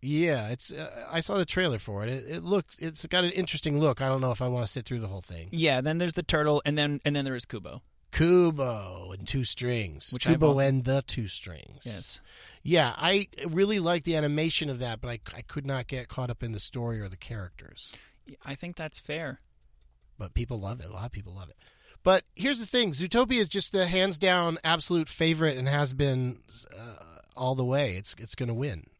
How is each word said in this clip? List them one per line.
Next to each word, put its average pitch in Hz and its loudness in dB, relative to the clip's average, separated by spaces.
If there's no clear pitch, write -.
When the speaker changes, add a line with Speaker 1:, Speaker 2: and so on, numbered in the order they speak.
Speaker 1:
Yeah, 147 2
it's, - -6
uh, - -12
I 165 -2
saw 180 -2
the 185 4
trailer 160 2
for 101 -4
it. 113 -2
It, 135 -6
it 170 -10
looks, 185 0
it's 160 -6
got 180 4
an 175 0
interesting 156 0
look. 147 4
I 135 0
don't 135 2
know 127 2
if 117 -2
I 127 0
wanna 123 0
sit 117 -6
through 120 -4
the 107 -6
whole 95 -8
thing. 85 -12
Speaker 2:
Yeah, 151 4
then 156 0
there's 170 0
the 175 -2
turtle, 151 4
and 147 2
then, 147 0
and 143 2
then 143 0
there 131 -4
is 117 -6
Kubo. - -10
Speaker 1:
Kubo 127 2
and 95 -8
Two 131 0
Strings. 113 -2
Speaker 2:
Which 123 -2
I've 165 6
Speaker 1:
Kubo 156 6
Speaker 2:
also 139 4
Speaker 1:
and 135 4
the 131 2
Two 110 -6
Strings. - -12
Speaker 2:
Yes. 104 -8
Speaker 1:
Yeah, 147 4
I 190 2
really 196 2
like 170 2
the 165 0
animation 151 0
of 127 -6
that, 117 -6
but 123 -8
I, 120 -6
I - -12
could - -8
not 131 -4
get 127 -6
caught 127 -6
up 120 -6
in 117 -6
the 104 -4
story 117 -4
or 98 -8
the 90 -14
characters. - -14
Speaker 2:
I 139 -8
think 175 -12
that's 156 -8
fair. 147 -8
Speaker 1:
But - -10
people 120 -2
love 107 -6
it. - -12
A 104 -14
lot 101 -8
of - -10
people 98 -12
love 92 -16
it. - -20
But 185 6
here's 247 0
the 220 -6
thing. 233 2
Zootopia 220 2
is 196 2
just - -2
the 190 4
hands-down 180 4
absolute 165 2
favorite 160 2
and 127 0
has 143 2
been, 131 2
uh, 113 -16
all 131 0
the 131 0
way. 127 2
It's, - -6
it's - -8
gonna 120 -2
win. 117 -6